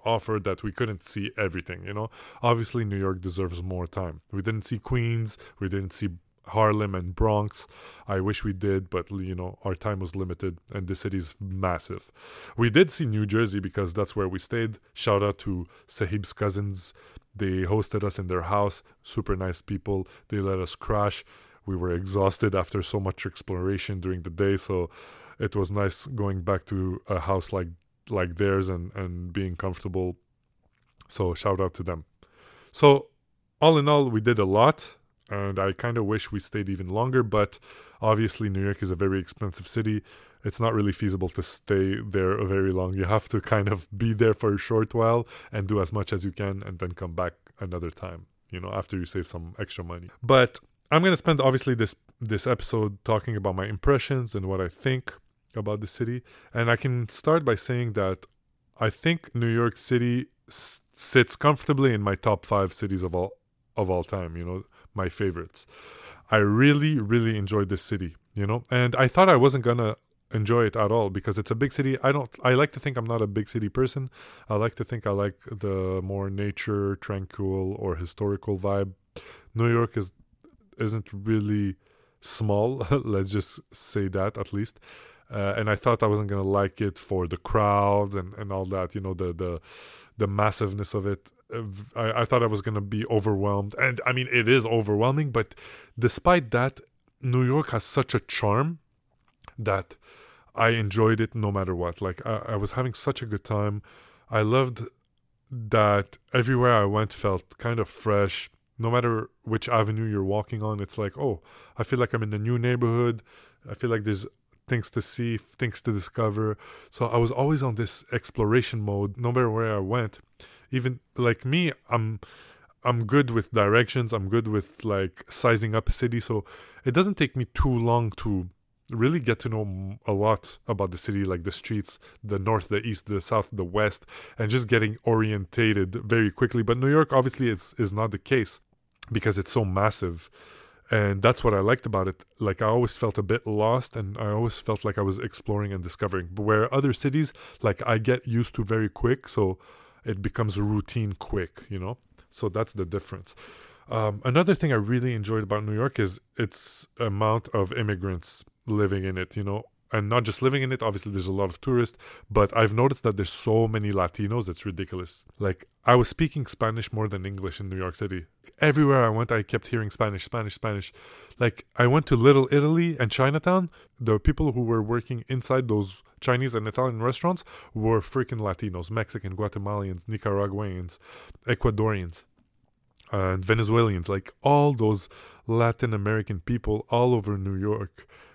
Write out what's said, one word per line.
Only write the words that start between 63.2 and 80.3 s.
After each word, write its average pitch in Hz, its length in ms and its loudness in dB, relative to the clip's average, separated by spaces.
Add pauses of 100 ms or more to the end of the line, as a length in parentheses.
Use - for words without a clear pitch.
of 101 140 -2
all 90 140 0
time, 85 340 -8
you 85 80 -8
know, 90 200 -8 (280)
my 92 160 -2
favorites. 87 560 -4 (640)
I 110 80 6
really, 143 640 6
really 113 400 2
enjoyed 101 300 0
this 95 120 -2
city, 92 340 -4 (200)
you 101 100 -2
know, 113 240 -2
and 123 260 2
I 131 120 4
thought 190 220 6
I 165 60 8
wasn't 131 280 6
gonna 117 320 0 (360)
enjoy 113 340 4
it 104 100 0
at 107 160 2
all 110 180 2
because 98 300 -4
it's 101 100 -4
a 117 60 2
big 131 180 0
city. 135 300 0
I 135 80 4
don't, 139 180 -2 (140)
I 127 100 6
like 143 200 4
to 139 60 -10
think 131 180 -4
I'm 117 100 -4
not 117 160 0
a 104 40 0
big 104 220 -2
city 107 200 -2
person. 131 420 -2 (360)
I 107 100 0
like 110 180 0
to - 80 -6
think 113 240 -6
I 104 40 0
like 101 260 0 (120)
the 95 540 -2
more 98 260 -4
nature, 101 680 -2
tranquil, 95 800 -4
or 95 160 -2
historical 98 640 -4
vibe. 98 320 -2 (640)
New 117 160 2
York 117 260 0
is, 95 140 -6 (680)